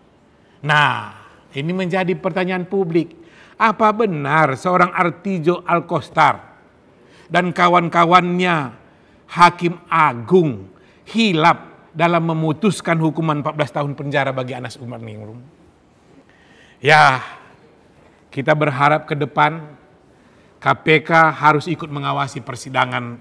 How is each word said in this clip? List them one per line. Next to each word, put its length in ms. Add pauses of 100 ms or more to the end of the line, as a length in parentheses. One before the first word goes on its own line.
(680)
Nah, 480 (400)
ini 160
menjadi 460
pertanyaan 500
publik. 480 (400)
Apa 400
benar 640
seorang 320
Artijo 720
Alkostar 960 (680)
dan 220
kawan-kawannya 1200 (560)
hakim 500 (140)
agung 800 (400)
hilap 580 (240)
dalam 380
memutuskan 720
hukuman 400
empat 160
belas 160
tahun 240
penjara 340
bagi 240
Anas 240
Urbaningrum? 640 (1400)
Ya, 420 (1120)
kita 220
berharap 560
ke 80
depan 600 (840)
K 40 (160)
P 240
K 280
harus 360
ikut 200
mengawasi 520
persidangan 800